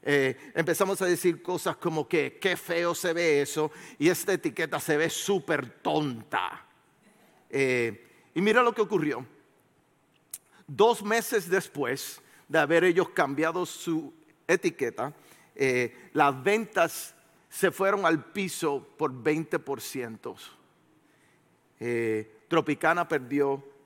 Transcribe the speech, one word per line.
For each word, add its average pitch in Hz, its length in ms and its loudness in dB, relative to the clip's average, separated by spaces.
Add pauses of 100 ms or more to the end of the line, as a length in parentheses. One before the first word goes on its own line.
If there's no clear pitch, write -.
Eh, 135 460 0
empezamos 175 460 0
a 190 40 0
decir 175 360 0
cosas 180 340 -4
como 160 320 -4
que, 147 320 -2
"Qué 185 160 0
feo 170 400 -2
se 180 160 -2
ve 165 300 2
eso", 151 300 -2 (280)
y 147 80 4
esta 180 240 2
etiqueta 160 480 -2
se 151 160 0
ve 156 140 2
súper 151 720 -2
tonta. 131 840 -4 (840)
Eh, 123 580 0 (260)
y 165 80 -2
mira 220 220 4
lo 233 100 2
que 233 80 -2
ocurrió. 151 440 0 (1400)
Dos 214 380 4
meses 214 460 -2
después 143 720 -4 (260)
de 151 100 0
haber 160 280 4
ellos 175 240 4
cambiado 156 560 0
su 160 480 -6 (340)
etiqueta, 147 640 0 (400)
eh, 123 400 2 (200)
las 143 280 4
ventas 196 720 0 (360)
se - 200 0
fueron 196 360 0
al 160 260 0
piso 160 560 -4 (100)
por 151 140 -4
veinte 156 480 -2
por 135 220 -6
ciento. 113 560 -10 (1400)
Eh, 113 680 -4
Tropicana 170 640 0
perdió 139 520 0 (240)